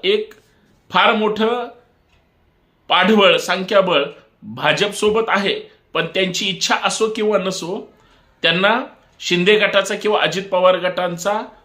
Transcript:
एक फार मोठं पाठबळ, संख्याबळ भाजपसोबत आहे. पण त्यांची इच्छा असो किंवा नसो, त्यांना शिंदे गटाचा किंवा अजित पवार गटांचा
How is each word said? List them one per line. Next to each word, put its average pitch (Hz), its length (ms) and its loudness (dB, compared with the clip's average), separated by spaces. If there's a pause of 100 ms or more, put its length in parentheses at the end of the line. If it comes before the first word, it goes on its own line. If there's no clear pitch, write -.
एक 208 300 0 (560)
फार 202 220 4
मोठं 220 560 0 (1200)
पाठबळ, 185 480 4
संख्याबळ 180 680 0 (380)
भाजपसोबत 165 840 0
आहे. 190 320 -2 (340)
पण 165 120 -2
त्यांची 185 400 -4
इच्छा 190 360 -2
असो 208 340 -2
किंवा 208 220 0
नसो, 185 540 -6 (500)
त्यांना 196 420 0 (360)
शिंदे 180 380 2
गटाचा 196 360 0
किंवा 202 260 0
अजित 160 220 -2
पवार 185 360 4
गटांचा 180 640 -4 (220)